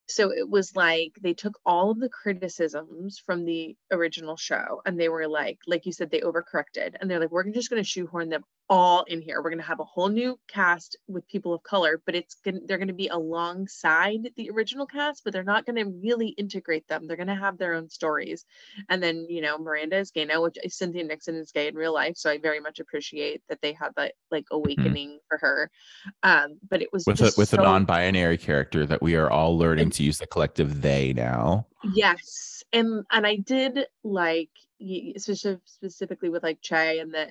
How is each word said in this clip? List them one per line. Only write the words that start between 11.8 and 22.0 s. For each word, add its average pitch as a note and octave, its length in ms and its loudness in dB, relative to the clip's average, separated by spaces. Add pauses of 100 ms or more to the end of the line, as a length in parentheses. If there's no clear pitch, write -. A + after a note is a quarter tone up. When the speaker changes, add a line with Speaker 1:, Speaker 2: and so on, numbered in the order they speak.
Speaker 1:
but F3 80 -2
it's - 280 -6
gonna, F#3+ 220 -4
they're F#3+ 140 -2
gonna F#3+ 140 -4
be F#3 140 -4
alongside F3 1300 0
the A3+ 140 -8
original A3 380 -2
cast, C#4+ 360 -6
but G#3+ 100 -6
they're F#3 100 -4
not G#3 240 2
gonna A#3 180 -2 (180)
really A3+ 260 0
integrate F#3 580 -4
them. D#3+ 200 -6
They're E3 100 -4
gonna F#3 180 -4
have F#3+ 240 -4
their F3 160 -2
own E3 120 -6
stories." D#3 580 -4 (440)
And F#3 140 0
then, E3 260 -2
you E3+ 120 -4
know, D3+ 180 -2
Miranda D#3 380 -2
is G3 120 -2
gay D#3 160 -2
now, D#3 160 2
which, E3+ 160 0 (120)
Cynthia F3 340 -6
Nixon D#3 320 -8
is D#3+ 160 -10
gay D3 160 -2
in D3+ 80 -8
real D#3+ 180 -2
life, D3+ 240 -2